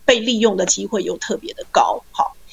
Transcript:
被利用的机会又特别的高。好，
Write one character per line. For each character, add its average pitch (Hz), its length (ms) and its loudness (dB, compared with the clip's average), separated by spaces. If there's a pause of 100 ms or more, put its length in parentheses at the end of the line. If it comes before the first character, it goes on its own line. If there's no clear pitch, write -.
被 247 160 4
利 220 200 0
用 208 180 2
的 185 80 0
机 190 200 -2
会 202 160 -2
又 175 140 -6
特 - 220 -6
别 - 160 -14
的 - 160 -14
高。 107 320 2 (100)
好， - 240 -4 (160)